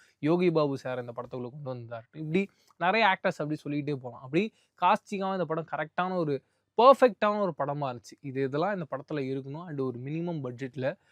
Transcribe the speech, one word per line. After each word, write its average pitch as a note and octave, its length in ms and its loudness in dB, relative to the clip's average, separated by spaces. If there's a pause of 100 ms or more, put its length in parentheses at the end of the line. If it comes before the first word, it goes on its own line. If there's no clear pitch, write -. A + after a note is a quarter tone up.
(240)
யோகி F3 280 4
பாபு D3 260 2
சார் B2+ 220 -6
இந்த A#2+ 120 -10
படத்துக்குள்ள B2 380 -10
கொண்டு C#3 200 -10
வந்ததா A#2+ 280 -10
இருக்கட்டும், D3+ 260 -14
இப்படி D#3+ 180 2 (380)
நிறைய G3+ 280 4
ஆக்டர்ஸ் F#3+ 320 0
அப்படி D3+ 160 -4
சொல்லிக்கிட்டே D3 440 -4
போலாம். B2 220 -14
அப்படி C#3 220 0 (380)
காஸ்டிங்காவும் F#3+ 560 0
இந்த F3 80 -2
படம் D#3+ 240 -4
கரெக்டான E3 460 -4
ஒரு D#3 200 0 (420)
பெர்ஃபெக்டான A3 640 8
ஒரு F#3+ 180 0
படமா C#3+ 280 -2
இருந்துச்சு. B2 360 -8
இது C3+ 220 -4
இதெல்லாம் D3+ 300 0
இந்த F3 140 -4
படத்துல C#3 380 -6
இருக்கணும். C3+ 400 -6
And D3 160 -6
ஒரு B2 180 -4
மினிமம் D#3+ 420 -4
பட்ஜெட்ல, B2+ 460 -6 (240)